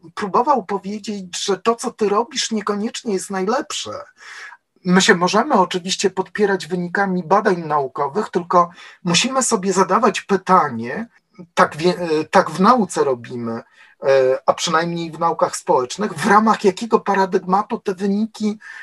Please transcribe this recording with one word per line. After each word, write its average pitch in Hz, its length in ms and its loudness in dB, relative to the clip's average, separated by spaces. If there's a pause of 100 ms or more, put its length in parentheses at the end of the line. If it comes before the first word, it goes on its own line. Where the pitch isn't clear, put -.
(140)
próbował 220 500 0
powiedzieć, 202 800 -8
że 190 140 -2
to, 233 160 0
co 240 160 -8
ty 208 180 -2
robisz, 240 420 -2
niekoniecznie 208 640 -4
jest 185 180 -4
najlepsze. 202 720 -4 (800)
My 185 180 4
się 196 120 6
możemy 202 400 2
oczywiście 185 560 0
podpierać 190 560 -2
wynikami 180 560 -2
badań 190 340 2
naukowych, 147 760 -4
tylko 175 400 2 (340)
musimy 247 380 0
sobie 196 300 0
zadawać 190 480 2
pytanie, 160 880 0 (460)
tak 180 220 2
wie-, 175 220 0
e, 156 260 0
tak 185 260 2
w 156 100 -4
nauce 196 440 4
robimy, 120 480 -4
e, 117 100 -8 (840)
a - 80 4
przynajmniej 170 560 -2
w 156 80 -12
naukach 165 380 0
społecznych, 160 580 -2
w 156 120 -4
ramach 214 380 4
jakiego 220 360 2
paradygmatu 190 800 0
te 196 160 -6
wyniki 208 640 -2 (240)